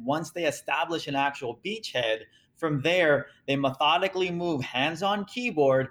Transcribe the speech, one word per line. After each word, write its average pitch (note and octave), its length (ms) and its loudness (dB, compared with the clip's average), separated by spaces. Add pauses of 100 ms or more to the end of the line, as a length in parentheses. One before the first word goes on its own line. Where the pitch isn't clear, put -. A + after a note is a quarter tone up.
Once D3+ 280 -2
they F3 140 -4
establish E3 640 -2
an C#3+ 80 -4
actual C#3 480 -2
beachhead, B2+ 580 -2 (340)
from D3+ 260 -2
there, D#3+ 460 4 (200)
they C#3 80 2
methodically E3+ 720 2
move F3 320 -2
hands D3 400 -2
on G3+ 240 0
keyboard D3 640 2